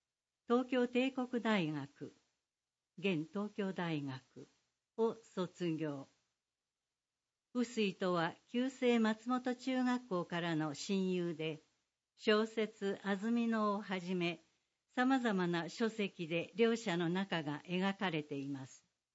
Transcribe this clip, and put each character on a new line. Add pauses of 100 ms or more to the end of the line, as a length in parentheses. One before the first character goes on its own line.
(480)
東
京
帝
国
大
学、 (840)
現
東
京
大
学 (480)
を (180)
卒
業。 (1500)
臼
井
と
は (180)
旧
制
松
本
中
学
校
か
ら
の
親
友
で、 (580)
小
説
「安
曇
野」
を
は
じ
め、 (540)
様
々
な
書
籍
で
両
者
の
仲
が
描
か
れ
て
い
ま
す。 (300)